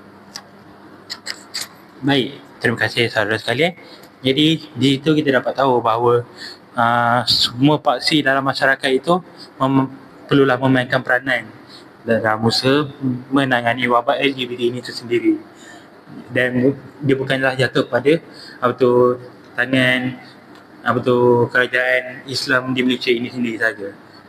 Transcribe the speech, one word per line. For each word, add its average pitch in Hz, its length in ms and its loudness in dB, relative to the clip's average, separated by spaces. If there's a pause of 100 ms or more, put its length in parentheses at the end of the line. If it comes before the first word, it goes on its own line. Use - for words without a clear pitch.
(2000)
Baik, 135 380 0 (180)
terima - 240 -2
kasih 113 320 0
saudara 107 240 0
sekalian. 139 400 -2 (480)
Jadi, 151 380 2 (100)
di 127 140 0 (100)
situ 139 160 -2
kita 147 240 2
dapat 120 160 -2
tahu 127 320 2
bahawa, 120 400 2 (480)
ah, 120 560 2
semua 139 480 2
paksi 139 480 0
dalam 135 160 2
masyarakat 135 480 0
itu 165 320 0 (400)
mem-, 135 240 2 (400)
perlulah 135 320 4
memainkan 127 480 0
peranan 123 400 -2 (560)
dalam 113 400 0
usaha 131 480 2 (400)
menangani 127 560 0
wabak 120 320 2
L 139 160 0
G 127 160 -8
B 123 80 -8
T 120 40 -6 (120)
ini 123 80 -8
tersendiri. 113 560 -2 (960)
Dan 127 400 2 (320)
dia 135 80 2
bukanlah 131 400 -2
jatuh 131 320 0
kepada, 139 320 2 (400)
apa 120 160 -2
tu, 123 480 4 (320)
tangan, 127 640 0 (640)
apa 120 240 0
tu, 123 480 4
kerajaan 127 720 0
Islam 131 480 -2
di 127 80 0
Malaysia 123 320 0
ini 120 160 -2
sendiri 117 320 -4
saja. 101 320 -4 (360)